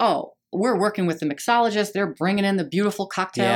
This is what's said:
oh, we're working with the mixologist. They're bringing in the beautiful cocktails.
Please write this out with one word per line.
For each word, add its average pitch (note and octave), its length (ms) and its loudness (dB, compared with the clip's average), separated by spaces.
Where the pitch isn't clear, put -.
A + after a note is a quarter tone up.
oh, F#3+ 340 0
we're G#3+ 260 0
working G3+ 280 0
with D#3+ 140 -2
the D#3 60 -4
mixologist. G#3+ 640 0
They're G3 220 -2
bringing G3 300 0
in G3 120 2
the F3 80 0
beautiful G3 420 -2
cocktails. F#3+ 500 -2